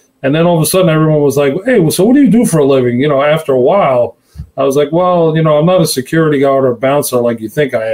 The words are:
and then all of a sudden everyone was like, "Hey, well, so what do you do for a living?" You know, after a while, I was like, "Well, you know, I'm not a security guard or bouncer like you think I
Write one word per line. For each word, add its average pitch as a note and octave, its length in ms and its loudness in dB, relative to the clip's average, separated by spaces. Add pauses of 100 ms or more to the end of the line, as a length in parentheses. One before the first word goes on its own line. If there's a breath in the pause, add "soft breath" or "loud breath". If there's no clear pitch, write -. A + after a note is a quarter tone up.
(220 soft breath)
and C3+ 120 -2
then E3 120 0
all F3 100 2
of D#3+ 60 0
a D3+ 40 -2
sudden F3+ 240 2
everyone D#3 320 2
was C#3+ 160 0
like, C#3+ 160 0 (100)
"Hey, B3 160 0
well, D#3 100 0
so F3+ 140 0
what A#3+ 100 4
do D4 60 4
you B3+ 100 4
do A3+ 140 2
for E3 140 0
a C#3+ 80 2
living?" B2 340 0
You D3 80 -2
know, C#3 140 0
after D3+ 320 -2
a B2+ 60 2
while, C3+ 580 0 (400 loud breath)
I C3+ 60 -2
was C#3 120 -2
like, D3 160 0
"Well, E3+ 420 0
you D#3+ 80 0
know, D#3 140 2
I'm D3+ 80 0
not F#3 160 2
a E3 60 0
security D3+ 540 -2
guard C3+ 260 2
or B2 80 0
bouncer C3+ 420 -2
like A#2+ 240 -2
you A2 80 -8
think C#3+ 240 -4
I A2+ 220 -4